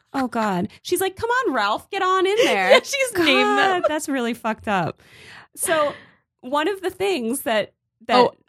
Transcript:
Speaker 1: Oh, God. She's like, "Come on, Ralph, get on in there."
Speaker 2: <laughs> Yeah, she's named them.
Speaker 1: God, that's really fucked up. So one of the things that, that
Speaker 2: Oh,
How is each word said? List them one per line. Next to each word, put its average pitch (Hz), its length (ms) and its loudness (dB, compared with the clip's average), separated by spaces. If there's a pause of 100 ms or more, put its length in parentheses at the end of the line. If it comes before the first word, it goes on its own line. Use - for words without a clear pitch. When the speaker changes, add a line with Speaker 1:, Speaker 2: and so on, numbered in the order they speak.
(140)
Speaker 1:
Oh, 269 120 -2
God. 208 420 -2 (120)
She's 349 220 -4
like, 381 140 -4
"Come 453 120 -4
on, 480 240 0
Ralph, 220 380 -2
get 392 100 -4
on 370 260 2
in 392 80 2 (100)
there." 381 260 2
Speaker 2:
<laughs> - 20 8
Yeah, 523 100 8
she's 523 320 -4
named 339 140 2 (300)
them. 370 240 2
Speaker 1:
God, - 60 2
that's 302 200 -4
really 247 240 -2
fucked 226 340 -6
up. 185 360 -2 (520)
So 311 380 0 (480)
one 285 260 -2
of 392 140 -4
the 349 80 -4
things 277 540 -4
that, 220 320 -2 (320)
that 247 100 2
Speaker 2:
Oh, 247 160 4 (160)